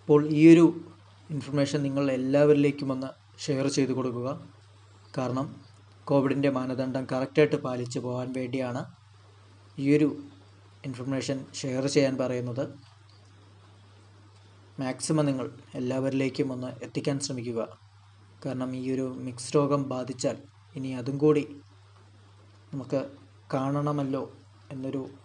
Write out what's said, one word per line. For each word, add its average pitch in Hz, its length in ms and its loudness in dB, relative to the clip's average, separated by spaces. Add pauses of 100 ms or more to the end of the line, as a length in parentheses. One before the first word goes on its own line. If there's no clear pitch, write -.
അപ്പോൾ 147 200 6 (180)
ഈ 156 120 8
ഒരു 165 140 12 (680)
information 139 520 -2
നിങ്ങൾ 139 180 -2 (120)
എല്ലാവരിലേക്കും 143 760 4
ഒന്ന് 131 140 -8 (360)
share 135 220 -2 (100)
ചെയ്ത് 131 220 2
കൊടുക്കുക. 123 300 -4 (880)
കാരണം 127 300 -2 (600)
കോവിഡിൻ്റെ 139 500 2
മാനദണ്ഡം 131 560 -4
കറക്റ്റായിട്ട് 147 520 2
പാലിച്ച് 123 420 -6
പോകാൻ 127 220 -6 (100)
വേണ്ടിയാണ് 127 440 -4 (960)
ഈ 135 80 -2 (100)
ഒരു 151 120 4 (800)
information 131 520 -6 (200)
share 131 340 -4
ചെയ്യാൻ 135 280 4
പറയുന്നത്. 123 420 -4 (2250)
Maximum 147 460 -2
നിങ്ങൾ 131 200 -4 (320)
എല്ലാവരിലേക്കും 131 760 -2
ഒന്ന് 127 160 -10 (140)
എത്തിക്കാൻ 143 300 -4 (100)
ശ്രമിക്കുക. 120 340 -6 (800)
കാരണം 127 400 -6
ഈ - 20 -8 (140)
ഒരു 131 120 -4 (200)
മിക്സ് - 280 -12
രോഗം 143 320 2
ബാധിച്ചാൽ 127 480 -4 (380)
ഇനി 131 260 -8
അതും 139 240 -4
കൂടി 147 220 4 (1300)
നമുക്ക് 135 280 -4 (520)
കാണണമല്ലോ 143 680 -2 (520)
എന്നൊരു 135 300 -6 (220)